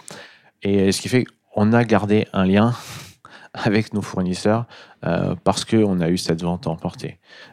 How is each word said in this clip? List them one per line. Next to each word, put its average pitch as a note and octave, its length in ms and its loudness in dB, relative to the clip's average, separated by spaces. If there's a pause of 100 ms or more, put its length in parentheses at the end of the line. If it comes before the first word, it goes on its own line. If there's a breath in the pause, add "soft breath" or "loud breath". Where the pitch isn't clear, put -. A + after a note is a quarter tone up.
(640 loud breath)
Et G2 280 2
ce - 100 -2
qui G2+ 80 -8
fait B2 160 2 (280)
qu'on G#2+ 200 2
a A#2+ 100 6
gardé G#2+ 500 2
un F#2+ 120 2
lien G#2 280 4 (420 loud breath)
<laughs> - 380 -20
avec - 400 0
nos G2+ 80 -2
fournisseurs, F#2+ 640 -2 (400 loud breath)
euh, F2+ 380 -2
parce - 220 0
qu'on G2+ 360 2
a E2 80 0
eu F2+ 80 2
cette E2 240 -2
vente F2 240 -6
emportée, - 540 -8 (340 loud breath)